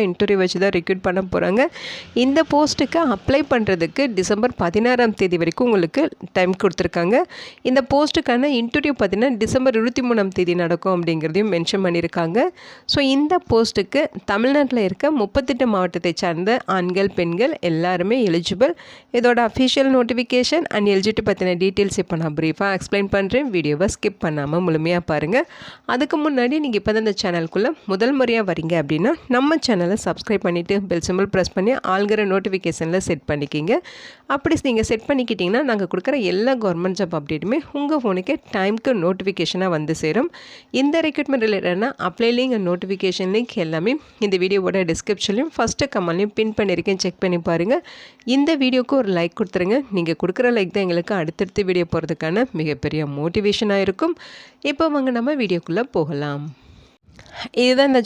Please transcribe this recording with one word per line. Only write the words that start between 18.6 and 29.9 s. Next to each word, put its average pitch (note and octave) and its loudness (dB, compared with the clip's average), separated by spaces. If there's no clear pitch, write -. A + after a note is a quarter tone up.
இதோட A#3+ 4
அஃபிஷியல் C4 2
notification B3 2
and G#3 2
எலிஜிபிலிட்டி G#3+ 0
பத்தின F#3 0
டீட்டெயில்ஸ் G3 0
இப்ப E3+ -4
நான் D3+ -4
பிரீஃபா D#3+ 0
எக்ஸ்பிளைன் G3+ -2
பண்றேன். G3+ 0
வீடியோவை D3+ 0
ஸ்கிப் G#3 -4
பண்ணாம D3+ -2
முழுமையா E3 0
பாருங்க. D#3 0
அதுக்கு D4 0
முன்னாடி C4 0
நீங்க A3+ -2
இப்ப G#3+ -2
தான் A3 0
இந்த G3+ -2
சேனலுக்குள்ள F3+ 0
முதல் A#3 0
முறையா A#3 2
வரீங்க E3 0
அப்படின்னா, D#3 0
நம்ம C#4 2
சேனலை F#3 2